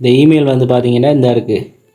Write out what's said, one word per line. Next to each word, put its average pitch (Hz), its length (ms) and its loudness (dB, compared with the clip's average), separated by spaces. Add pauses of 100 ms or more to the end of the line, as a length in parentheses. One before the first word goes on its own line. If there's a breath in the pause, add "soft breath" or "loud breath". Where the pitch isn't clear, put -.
இந்த 123 180 2
இமெயில் 151 260 2
வந்து 127 220 0
பாத்தீங்கன்னா 123 460 0
இந்த 127 180 0
இருக்கு, 107 420 -4 (220)